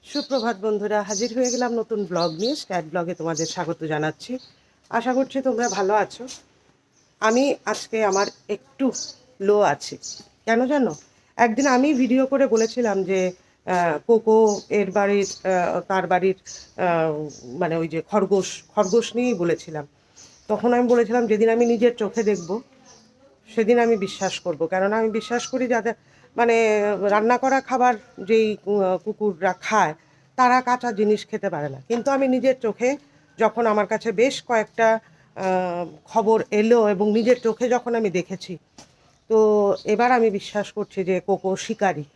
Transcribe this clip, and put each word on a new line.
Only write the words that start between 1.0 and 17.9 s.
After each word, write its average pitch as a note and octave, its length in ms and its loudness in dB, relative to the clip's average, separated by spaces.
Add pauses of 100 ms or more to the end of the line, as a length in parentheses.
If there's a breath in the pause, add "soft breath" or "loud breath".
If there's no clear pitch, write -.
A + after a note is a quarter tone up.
হাজির G#3+ 320 -6
হয়ে B3 160 0
গেলাম A#3+ 220 -2
নতুন A3 320 -4
ব্লগ E3+ 280 -2
নিয়ে। A3 240 -4
স্ক্যাট F3+ 280 -6
ব্লগে E3+ 300 -4
তোমাদের E3 320 -4
স্বাগত E3 380 -6
জানাচ্ছি। D#3 540 -6 (520 soft breath)
আশা A#3 240 -2
করছি C4+ 280 -2
তোমরা A#3+ 260 -2
ভালো G3 260 0
আছো। G#3+ 340 -2 (920)
আমি B3 340 2 (100)
আজকে G#3+ 400 -4
আমার G3 220 2 (220)
একটু A#3 440 -4 (480)
লো G#3 200 2
আছি। D#3 380 -2 (460)
কেন A3+ 220 2
জানো? B3+ 280 0 (420 soft breath)
একদিন A#3+ 300 2
আমি C#4 280 4
ভিডিও B3+ 320 2
করে C4+ 200 2
বলেছিলাম A3 580 0
যে, F#3 280 0 (340 soft breath)
আহ, F3 400 0
কোকো A3 600 4
এর G3+ 220 0
বাড়ির, G3+ 360 2 (180)
আহ, F3+ 360 0
তার G3 260 -2
বাড়ির, F#3 280 0 (420 loud breath)
আহ, D#3+ 520 -2 (160)
মানে D#3+ 320 -4
ওই E3 120 -4
যে D#3+ 120 -6